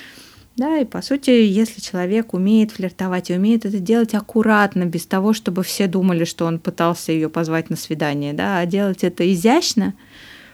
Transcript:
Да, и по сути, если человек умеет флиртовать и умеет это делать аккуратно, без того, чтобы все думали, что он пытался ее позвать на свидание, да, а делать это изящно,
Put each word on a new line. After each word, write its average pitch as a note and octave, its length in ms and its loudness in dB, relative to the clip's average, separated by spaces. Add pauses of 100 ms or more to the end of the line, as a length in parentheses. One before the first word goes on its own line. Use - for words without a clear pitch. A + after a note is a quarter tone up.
(560)
Да, D4 220 0
и C4+ 60 2
по A3 160 -8
сути, C4+ 300 -2
если A3 500 4
человек G3 540 -4
умеет G#3+ 380 2
флиртовать F3+ 580 -4
и F3 40 -2
умеет A3 300 2
это G3+ 140 -4
делать A3 360 0
аккуратно, G#3 680 2
без E3 220 -4
того, G3 260 0
чтобы F#3+ 300 -2
все G3+ 240 -2
думали, F3+ 380 2
что E3+ 200 -4
он E3 140 -2
пытался E3+ 540 -2
ее D#3 180 0
позвать E3 400 -2
на D#3+ 60 -4
свидание, D3 580 -4
да, F#3 240 -2
а F3 80 0
делать F#3+ 380 -2
это F3+ 280 0
изящно, G3+ 640 0 (600)